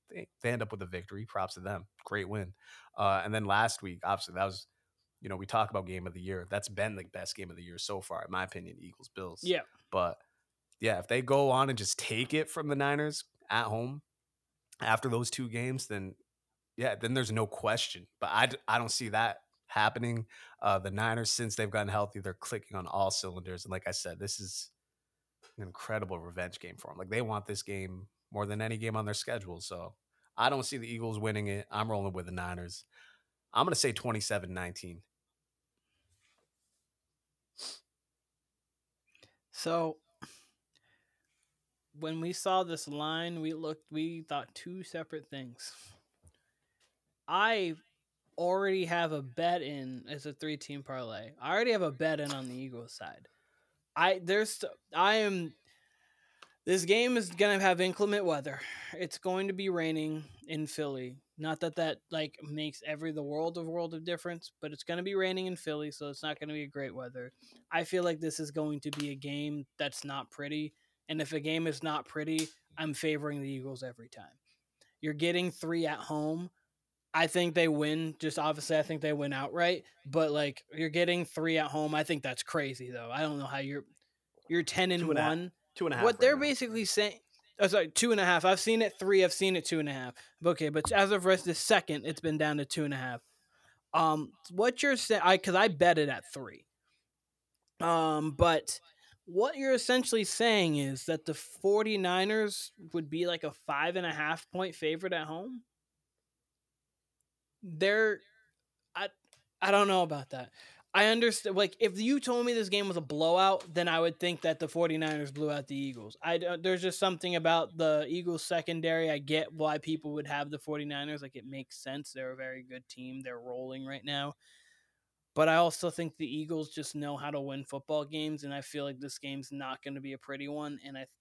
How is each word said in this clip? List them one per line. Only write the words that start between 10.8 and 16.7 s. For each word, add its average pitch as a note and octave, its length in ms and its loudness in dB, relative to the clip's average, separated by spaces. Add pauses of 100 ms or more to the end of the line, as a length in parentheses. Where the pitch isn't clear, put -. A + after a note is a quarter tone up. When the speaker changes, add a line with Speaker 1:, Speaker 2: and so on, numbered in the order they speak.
Speaker 1:
yeah, G#2+ 200 2
if F2+ 80 -12
they B2+ 140 2
go C#3 280 4
on C3 200 4
and A#2+ 80 -2
just G2+ 200 -2
take A#2+ 360 -2
it D#3 160 0
from D3+ 180 -6
the C#3+ 80 0
Niners C#3+ 480 0 (260)
at A2+ 160 2
home B2 360 -4 (800)
after A2 300 2
those A#2 200 0
two B2+ 200 -6
games, B2+ 380 -4
then, F#2+ 280 -6 (600)